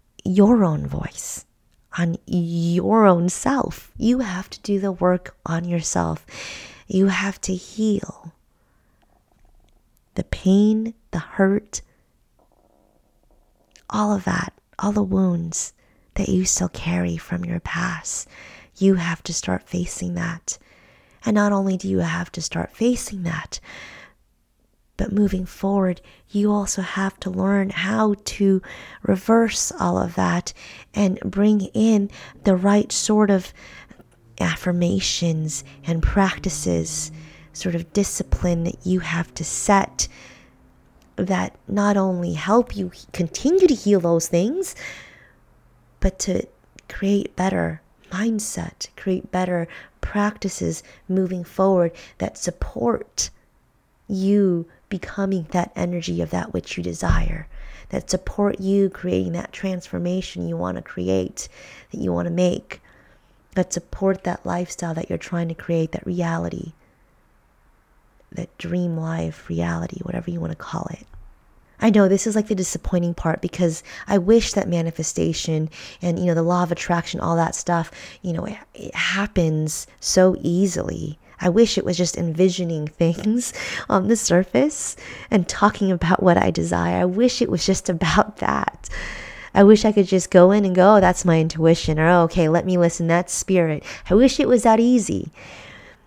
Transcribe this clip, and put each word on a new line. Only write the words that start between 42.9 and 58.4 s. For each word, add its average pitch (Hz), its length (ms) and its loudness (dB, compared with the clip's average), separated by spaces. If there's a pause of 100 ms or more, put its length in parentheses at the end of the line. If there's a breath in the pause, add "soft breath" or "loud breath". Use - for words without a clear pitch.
continue 320 540 2
to 294 80 6
heal 202 260 2
those 170 260 2
things, 240 480 -2 (1300 loud breath)
but 190 180 0
to - 260 -2 (440)
create - 480 -2
better 175 440 -2 (300)
mindset, 208 840 -6
create - 340 -4
better 180 340 -2 (360 loud breath)
practices 202 800 -4 (240 soft breath)
moving 185 380 -2
forward 185 480 2 (240 loud breath)
that - 200 -8
support - 920 -4 (800)
you 190 580 2 (220 soft breath)
becoming 190 640 -4
that 175 240 0
energy 175 460 -2
of 160 100 -4
that 175 200 -4
which - 240 -6
you 85 80 -6
desire, 160 640 0 (420 loud breath)
that - 200 -6
support - 500 -2